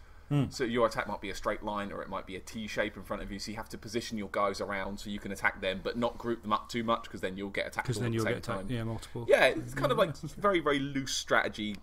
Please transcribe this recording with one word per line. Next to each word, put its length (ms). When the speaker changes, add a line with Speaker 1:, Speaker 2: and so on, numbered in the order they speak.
Speaker 1:
Hmm. 180
Speaker 2:
So 160
your 220
attack 200
might 140
be 80
a 60
straight 280
line, 300
or 80
it 80
might 180
be 100
a 40
T 260
shape 300
in 60
front 200
of 80
you. 80
So 120
you 80
have 100
to 80
position 400
your 160
guys 300
around 380
so 100
you 80
can 140
attack 280
them, 240
but 140
not 180
group 240
them 140
up 160
too 120
much, 280
'cause 100
then 160
you'll 140
get 160
attacked 200
Speaker 1:
'Cause 120
Speaker 2:
all 60
Speaker 1:
then 40
Speaker 2:
at 40
the 40
Speaker 1:
you'll 80
Speaker 2:
same 80
Speaker 1:
get 60
attacked. 200
Speaker 2:
time. 20
Speaker 1:
Yeah, 140
multiple. 440
Speaker 2:
Yeah, 200
it's 260
kind 180
of 60
Speaker 1:
Yeah, 80
Speaker 2:
like 120
Speaker 1:
that's 140
Speaker 2:
very, 280
very 180
loose 360
strategy 680